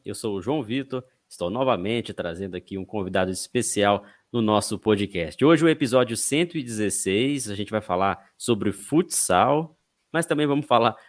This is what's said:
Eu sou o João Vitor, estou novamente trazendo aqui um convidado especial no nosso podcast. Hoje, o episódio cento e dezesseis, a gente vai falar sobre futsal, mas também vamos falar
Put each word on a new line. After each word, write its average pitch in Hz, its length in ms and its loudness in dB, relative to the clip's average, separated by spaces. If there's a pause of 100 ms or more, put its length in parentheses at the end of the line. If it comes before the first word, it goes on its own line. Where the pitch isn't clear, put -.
Eu 104 100 -8
sou 104 220 -6
o 95 60 -6
João 135 200 -2
Vitor, 127 400 -6 (280)
estou 87 200 -6
novamente 113 640 -2
trazendo 87 440 -8
aqui 95 200 -10
um 95 60 -6
convidado 92 480 -2
especial 101 720 0 (300)
no 120 80 0
nosso 107 360 2
podcast. 98 680 0
Hoje, 156 180 6
o 170 60 6
episódio 127 480 2
cento 170 400 -2
e 151 40 -6
dezesseis, 113 880 0
a 101 60 -8
gente 101 160 -8
vai 107 80 0
falar 95 580 -2
sobre 101 360 0
futsal, 143 1040 2 (340)
mas 165 140 -2
também 151 200 0
vamos 143 200 0
falar 113 320 4 (120)